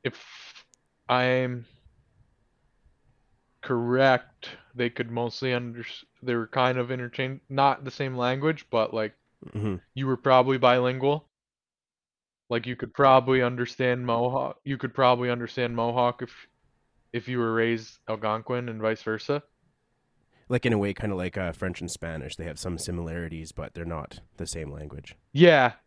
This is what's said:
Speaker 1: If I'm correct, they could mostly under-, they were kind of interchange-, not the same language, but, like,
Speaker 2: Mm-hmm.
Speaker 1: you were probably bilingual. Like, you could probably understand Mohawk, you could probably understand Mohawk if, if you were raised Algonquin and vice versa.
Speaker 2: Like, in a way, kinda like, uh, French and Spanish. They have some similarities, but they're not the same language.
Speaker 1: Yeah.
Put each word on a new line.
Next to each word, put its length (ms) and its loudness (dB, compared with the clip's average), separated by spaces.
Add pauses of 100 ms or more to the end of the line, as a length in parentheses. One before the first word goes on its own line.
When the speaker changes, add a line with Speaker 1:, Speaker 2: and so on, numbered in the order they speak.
Speaker 1:
If 600 -12 (440)
I'm 560 2 (2000)
correct, 880 2 (260)
they 140 -2
could 220 -6
mostly 420 -2
under-, 320 -6 (380)
they 120 0
were 120 -2
kind 300 2
of 140 -2
interchange-, 580 -6
not 340 2
the 80 -12
same 240 -6
language, 540 0
but, 240 0
like, 200 -4 (320)
Speaker 2:
Mm-hmm. 300 -4 (180)
Speaker 1:
you 140 -4
were 100 0
probably 400 4
bilingual. 720 2 (1200)
Like, 180 -2
you 80 -6
could 180 -10
probably 480 6
understand 640 -2
Mohawk, 580 -2
you 140 -6
could 160 -6
probably 360 4
understand 460 -4
Mohawk 460 0
if, 260 -14 (680)
if 140 -6
you 120 -4
were 140 0
raised 460 -2 (100)
Algonquin 600 -4
and 120 -8
vice 220 -2
versa. 400 -4 (1080)
Speaker 2:
Like, 160 0
in 80 4
a 40 2
way, 160 0
kinda 220 -4
like, 220 -4
uh, 160 -4
French 260 -6
and 100 -8
Spanish. 460 -10
They 100 -12
have 140 -10
some 180 -6
similarities, 760 -8
but 200 -12
they're 120 -10
not 340 -10 (180)
the 80 -8
same 260 -8
language. 440 -14 (180)
Speaker 1:
Yeah. 400 8 (140)